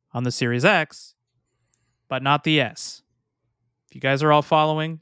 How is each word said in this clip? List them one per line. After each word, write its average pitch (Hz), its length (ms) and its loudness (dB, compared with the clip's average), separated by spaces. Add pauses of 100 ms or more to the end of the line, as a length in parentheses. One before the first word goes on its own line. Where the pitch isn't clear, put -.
(120)
on 123 120 -6
the 120 80 -2
Series 120 320 -2
X, 180 500 -2 (920)
but 131 140 -6
not 143 220 2
the 156 160 2
S. - 420 -8 (880)
If - 60 -20
you 127 60 -20
guys 135 220 -2
are 151 100 4
all 147 100 6
following, 156 600 0